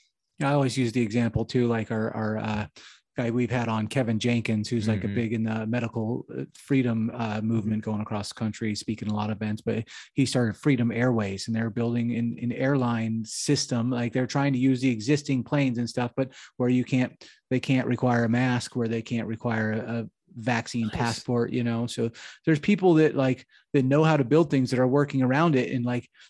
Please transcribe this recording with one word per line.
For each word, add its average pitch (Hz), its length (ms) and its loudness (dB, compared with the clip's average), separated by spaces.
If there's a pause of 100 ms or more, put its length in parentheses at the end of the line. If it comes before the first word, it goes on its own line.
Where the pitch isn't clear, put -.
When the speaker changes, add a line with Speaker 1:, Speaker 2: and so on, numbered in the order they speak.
(400)
Speaker 1:
Yeah, 139 100 0
I 143 60 2
always 135 220 0
use 120 140 0
the 123 100 0
example 113 440 0
too, 123 220 2
like 113 240 -2
our, 110 220 -2
our, 107 240 -2
uh, 107 280 -4 (520)
guy 120 120 -2
we've 120 220 0
had 120 160 -2
on, 110 200 -2
Kevin 117 320 0
Jenkins, 113 500 0
who's, 113 180 0
like, 107 140 0
Speaker 2:
Mm-hmm. 101 100 -2
Speaker 1:
a 101 40 -4
big 113 180 -2
in 113 100 -2
the 110 240 -2
medical, 117 580 -4 (120)
uh, 135 60 -6 (120)
freedom, 117 580 0
uh, 107 280 -4
movement 110 420 0
going 107 160 -4
across 104 300 -6
the - 60 -14
country, 110 400 -4
speaking 107 340 -6
a 107 40 0
lot 107 160 -2
of 107 80 -2
events, 107 240 -4
but 113 220 -2 (300)
he 135 120 2
started 120 300 0
Freedom 120 360 2
Airways, 110 560 0
and 113 80 -2
they're 113 140 -2
building 117 460 -2
an, 117 260 -2
an 120 120 -2
airline 117 720 0
system. 127 680 -2
Like, 120 220 -2
they're 127 140 0
trying 139 260 0
to 127 60 0
use 131 200 2
the 131 120 2
existing 127 520 0
planes 135 360 0
and 120 100 -2
stuff, 123 260 -4
but 131 140 -2 (280)
where 123 120 2
you 127 160 2
can't, 127 260 0 (380)
they 127 100 2
can't 131 280 0
require 120 360 2
a 113 60 0
mask, 123 480 0
where 117 100 -2
they 113 140 -2
can't 113 260 -4
require 110 460 -2
a, 110 40 -2 (260)
a - 20 -8 (320)
vaccine 117 500 -2
Speaker 3:
Nice. - 80 -6
Speaker 1:
passport, 117 560 -2
you 123 140 0
know? 117 220 -2
So 117 240 -4 (340)
there's 156 140 4
people 185 340 4
that, 156 240 6
like, 131 280 0 (280)
that 143 100 4
know 143 220 4
how 160 100 6
to 143 80 4
build 151 260 4
things 131 220 2
that 127 80 2
are 127 80 4
working 135 360 2
around 143 340 4
it. 123 160 0
And, 123 100 -2
like, 123 240 -2 (220)